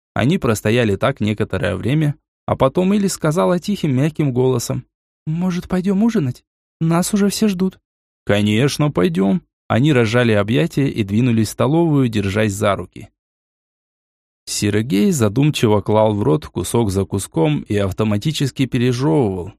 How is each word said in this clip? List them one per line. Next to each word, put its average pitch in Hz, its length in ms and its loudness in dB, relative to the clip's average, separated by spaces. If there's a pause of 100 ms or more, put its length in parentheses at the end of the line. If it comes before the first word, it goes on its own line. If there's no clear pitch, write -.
(140)
Они 131 240 2
простояли 110 580 0
так 135 240 -2
некоторое 98 560 -2
время, 143 380 0 (320)
а 107 100 -2
потом 185 380 2
Илли 196 140 0
сказала 180 500 0
тихим, 165 380 -2
мягким 147 360 0
голосом: 127 520 -2 (420)
«Может, 175 420 -4
пойдем 190 340 0
ужинать? 202 420 0 (360)
Нас 170 340 0
уже 202 140 2
все 214 200 0
ждут». 185 300 -2 (460)
«Конечно, 107 640 2
пойдем». 185 520 0 (260)
Они 131 240 2
разжали 120 400 2
объятия 135 560 0
и - 140 -2
двинулись 110 460 0
в - 40 -10
столовую, 143 560 2
держась 104 440 0
за 101 240 0
руки. - 320 -12 (1400)
Сергей 131 680 0
задумчиво 113 680 2
клал 107 340 2
в 104 80 -2
рот 151 240 -2
кусок 101 440 -2
за 92 160 -2
куском 151 560 -2
и 104 140 -4
автоматически 110 880 -2
пережевывал, 120 920 0